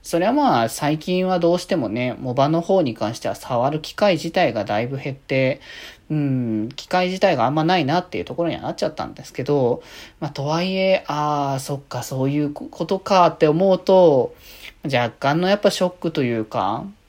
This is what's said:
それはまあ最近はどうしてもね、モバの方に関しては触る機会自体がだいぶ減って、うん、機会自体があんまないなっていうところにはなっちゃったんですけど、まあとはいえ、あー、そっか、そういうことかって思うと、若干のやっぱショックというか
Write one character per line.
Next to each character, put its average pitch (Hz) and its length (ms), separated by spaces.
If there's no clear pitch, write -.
そ - 160
れ 180 80
は 233 60
ま 233 300
あ 117 60
最 151 300
近 185 300
は 185 100
ど 170 160
う 175 60
し - 60
て 190 100
も 120 120
ね、 117 300
モ 127 160
バ 139 140
の 165 120
方 190 220
に 120 120
関 110 200
し - 60
て 117 80
は 98 80
触 127 340
る 156 100
機 - 140
会 202 200
自 165 180
体 165 200
が 107 120
だ 104 160
い 123 80
ぶ 135 80
減 135 160
っ 135 40
て、 131 440
う 156 60
ん、 123 600
機 - 140
会 180 180
自 185 140
体 185 160
が 117 100
あ - 20
ん 143 60
ま 156 80
な 180 160
い 147 60
な 160 160
っ 180 80
て - 100
い 85 40
う - 20
と - 100
こ 170 80
ろ 170 60
に - 80
は - 60
な 147 80
っ - 40
ち - 100
ゃ 160 40
っ 156 60
た - 100
ん - 100
で 127 100
す - 80
け 139 120
ど、 127 400
ま 151 100
あ - 40
と 135 120
は 156 180
い 190 120
え、 190 320
あ 147 520
ー、 - 20
そ 139 160
っ 139 60
か、 120 200
そ 131 220
う 139 60
い 147 100
う 147 100
こ - 160
と 190 120
か 185 300
っ 160 100
て 160 80
思 180 260
う 180 60
と、 175 560
若 120 280
干 147 300
の 180 80
や 202 60
っ 208 60
ぱ 202 100
シ - 140
ョ 180 40
ッ 175 40
ク 170 180
と 151 140
い 120 140
う 110 60
か 110 400